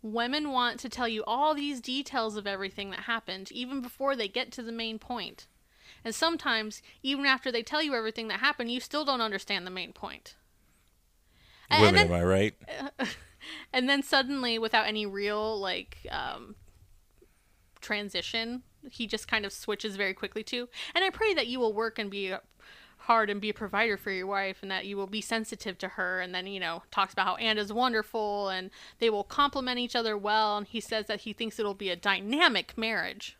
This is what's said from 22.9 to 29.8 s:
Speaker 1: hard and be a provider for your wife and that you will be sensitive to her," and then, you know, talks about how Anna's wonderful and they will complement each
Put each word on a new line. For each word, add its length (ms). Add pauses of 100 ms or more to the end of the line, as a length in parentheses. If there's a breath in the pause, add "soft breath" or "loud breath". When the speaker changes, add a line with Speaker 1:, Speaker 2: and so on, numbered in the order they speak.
Speaker 1:
hard 300
and 120
be 100
a 40
provider 440
for 120
your 160
wife 360
and 80
that 160
you 100
will 100
be 160
sensitive 560
to 100
her," 320
and 140
then, 120
you 140
know, 300
talks 240
about 120
how 100
Anna's 360
wonderful 800
and 200 (280 loud breath)
they 120
will 140
complement 540
each 180